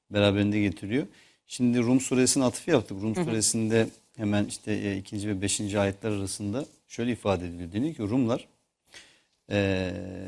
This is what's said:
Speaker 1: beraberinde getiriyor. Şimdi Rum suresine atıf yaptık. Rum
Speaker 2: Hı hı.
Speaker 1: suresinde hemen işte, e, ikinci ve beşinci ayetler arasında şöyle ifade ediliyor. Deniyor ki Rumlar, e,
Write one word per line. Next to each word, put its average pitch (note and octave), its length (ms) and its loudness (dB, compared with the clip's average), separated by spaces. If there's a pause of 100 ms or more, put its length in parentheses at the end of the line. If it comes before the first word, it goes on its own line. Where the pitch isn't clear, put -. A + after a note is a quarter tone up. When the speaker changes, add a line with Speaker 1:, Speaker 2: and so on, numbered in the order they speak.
Speaker 1:
beraberinde G2+ 520 4
getiriyor. G#2 440 -2 (420)
Şimdi B2 320 2
Rum B2 220 4
suresine B2+ 420 4
atıf - 240 0
yaptık. A2+ 340 2
Rum A2 140 -2
Speaker 2:
Hı F3+ 60 -2
hı. E3 40 0
Speaker 1:
suresinde A2 600 2 (300)
hemen G#2 280 0
işte, - 280 -8
e, G2+ 240 -2
ikinci G2+ 320 -8
ve F#2+ 120 -2
beşinci G2+ 380 -2
ayetler G2+ 320 0
arasında G#2 540 -4 (220)
şöyle A#2+ 240 -4
ifade F#2+ 360 -2
ediliyor. F2 260 -10
Deniyor C#3+ 220 -2
ki B2 80 -8
Rumlar, A#2+ 440 0 (1040)
e, G2 400 2 (360)